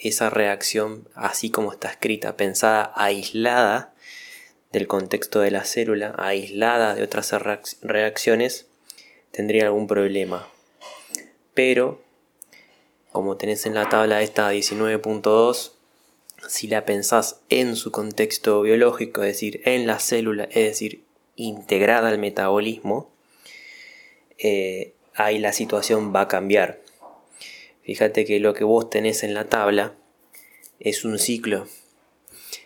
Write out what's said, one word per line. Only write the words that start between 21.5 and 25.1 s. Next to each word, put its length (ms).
al 80
metabolismo, 920
eh, 560